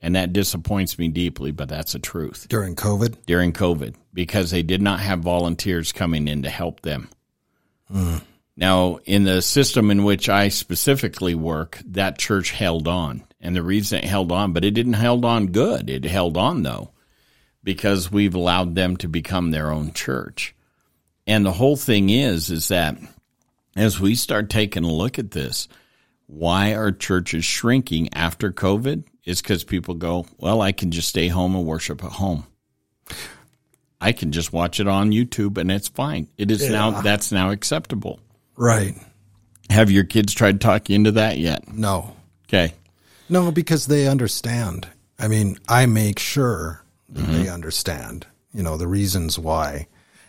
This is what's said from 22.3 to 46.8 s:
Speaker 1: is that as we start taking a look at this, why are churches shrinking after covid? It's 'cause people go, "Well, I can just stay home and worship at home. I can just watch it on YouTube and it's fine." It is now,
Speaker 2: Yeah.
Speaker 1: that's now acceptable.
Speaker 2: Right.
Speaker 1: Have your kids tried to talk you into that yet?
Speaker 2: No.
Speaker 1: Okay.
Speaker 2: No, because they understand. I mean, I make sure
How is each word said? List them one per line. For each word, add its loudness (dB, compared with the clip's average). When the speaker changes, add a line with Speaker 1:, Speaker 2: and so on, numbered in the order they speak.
Speaker 1:
is -4
that 0
as 2
we 4
start -2
taking 0
a 0
look -2
at -6
this, -6
why 0
are 0
churches -2
shrinking 0
after -2
covid? 0
It's -4
'cause -2
people -4
go, -4
"Well, 0
I 2
can -2
just -2
stay 0
home 0
and -2
worship -6
at -12
home. -4
I 2
can -4
just -4
watch -2
it 0
on 2
YouTube 0
and 0
it's -2
fine." -4
It 0
is 0
now, 2
Speaker 2:
Yeah. -4
Speaker 1:
that's 0
now 2
acceptable. -4
Speaker 2:
Right. 2
Speaker 1:
Have 4
your 6
kids 0
tried 4
to 2
talk 2
you 4
into 6
that 2
yet? -2
Speaker 2:
No. -4
Speaker 1:
Okay. 2
Speaker 2:
No, 2
because 0
they 4
understand. -2
I -2
mean, 2
I 6
make 2
sure -2